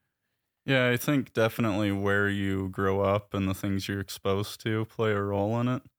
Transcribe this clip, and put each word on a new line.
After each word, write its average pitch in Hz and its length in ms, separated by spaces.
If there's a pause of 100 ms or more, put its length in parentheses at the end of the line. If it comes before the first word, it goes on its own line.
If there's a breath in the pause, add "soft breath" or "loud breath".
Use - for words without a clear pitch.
(680)
Yeah, 127 240
I 120 80
think 143 340
definitely 110 600
where 101 360
you 98 400
grow 98 320
up 98 320
and 98 160
the 95 60
things 98 340
you're 101 120
exposed 98 640
to 110 200
play 110 280
a 101 100
role 101 360
in 120 100
it. 127 140 (160)